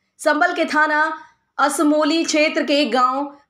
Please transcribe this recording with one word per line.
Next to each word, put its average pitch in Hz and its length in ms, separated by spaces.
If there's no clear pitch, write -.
संभल 311 360
के 330 120
थाना 302 520
असमोली 302 680
क्षेत्र 311 400
के 285 220
गांव 254 520